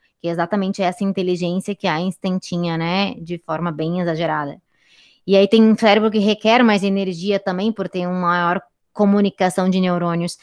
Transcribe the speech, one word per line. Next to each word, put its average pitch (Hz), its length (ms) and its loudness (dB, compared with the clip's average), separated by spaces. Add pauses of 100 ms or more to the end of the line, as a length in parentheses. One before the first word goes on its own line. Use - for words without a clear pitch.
(200)
que 170 80 -6
é - 20 -2
exatamente 190 520 -4
essa 180 200 -4
inteligência 185 720 -2
que - 120 -8
Einstein 185 520 -4
tinha, 175 380 -4
né, 180 380 -2
de 165 240 -10
forma 165 340 -6
bem 160 280 -4
exagerada. 156 600 -4 (640)
E 190 80 2
aí 196 140 6
tem 220 160 6
um 220 140 6
cérebro 214 320 4
que 214 80 -2
requer 214 440 2
mais 208 220 4
energia 196 560 -2
também, 190 320 -2
por 196 160 -6
ter 180 180 -4
uma 180 140 -4
maior 175 420 0 (300)
comunicação 202 800 2
de 185 100 2
neurônios. 175 640 -2